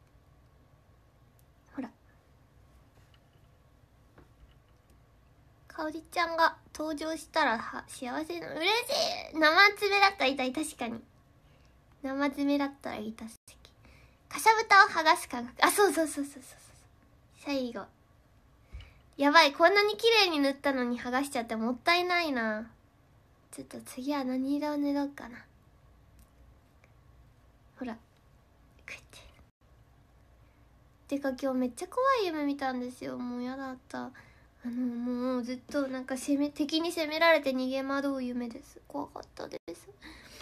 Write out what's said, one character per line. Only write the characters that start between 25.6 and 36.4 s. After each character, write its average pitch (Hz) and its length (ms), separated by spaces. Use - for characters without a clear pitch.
ほ 254 60
ら。 233 100
こ 226 60
う - 40
や - 60
っ - 20
て。 - 80
て 277 100
か 269 200
今 269 140
日 254 60
め 254 80
っ 247 100
ち - 60
ゃ 370 60
怖 - 100
い 381 40
夢 311 180
見 285 120
た 269 160
ん 247 80
で 247 100
す 254 140
よ。 254 140
も 247 180
う 247 60
や 254 140
だ 269 160
っ 262 40
た。 247 180
あ 254 60
の、 240 60
も 247 680
う 240 40
ず 247 120
っ 247 40
と 285 180
な 262 120
ん 262 60
か 269 100
攻 277 220
め、 294 100